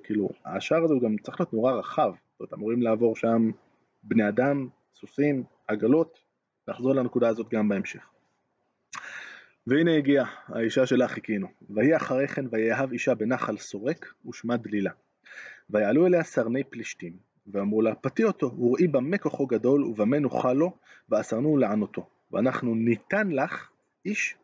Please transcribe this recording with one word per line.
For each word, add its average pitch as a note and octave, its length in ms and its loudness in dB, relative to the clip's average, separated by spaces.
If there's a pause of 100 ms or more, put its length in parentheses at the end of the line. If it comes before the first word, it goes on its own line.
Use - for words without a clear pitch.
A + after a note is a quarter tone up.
כאילו, G#2 260 -2 (160)
השער D#3+ 380 -2
הזה D#3 100 2
הוא B2+ 80 2
גם A2 160 0
צריך - 220 -12
להיות F3 140 -4
נורא A#2+ 200 0
רחב, A#2 380 -2
זאת - 280 -20
אומרת, - 140 -14
אמורים A2+ 280 -2
לעבור A2+ 340 2
שם A2+ 360 2 (520)
בני G#2+ 260 2
אדם, C3 380 0 (260)
סוסים, C#3 500 -2 (240)
עגלות, A2+ 520 2 (480)
נחזור B2+ 280 0
לנקודה B2 320 2
הזאת A2 220 -2
גם G#2+ 200 2
בהמשך. - 400 -4 (1600)
והנה D#3+ 300 4
הגיעה C#3 280 4 (220)
האישה A#2 380 0
שלה B2 220 2
חיכינו, G#2 400 -6 (220)
ויהי A#2 260 4
אחרי C3+ 320 0
כן C#3 240 -6
ויאהב A#2 400 0
אישה A#2+ 240 0
בנחל A2+ 420 -2
סורק, A2+ 560 -8 (160)
ושמה A#2+ 280 -4
דלילה. G#2 340 -2 (760)
ויעלו G#2+ 380 4
אליה F3 160 4
סרני B2+ 400 -2
פלישתים, G2+ 500 -12 (340)
ואמרו G2+ 340 0
לה, A2 140 2
"פתי - 280 -2
אותו, C#3 360 -2
וראי B2 280 4
במה C#3 300 0
כוחו C#3+ 300 -2
גדול, B2 360 2
ובמה A2+ 360 0
נוכל B2 340 0
לו, E3 240 0 (320)
ואסרנו A#2 480 0
לענותו, G#2+ 500 0 (240)
ואנחנו A#2 440 0
ניתן A#2+ 560 0
לך - 380 -4 (360)
איש - 380 -6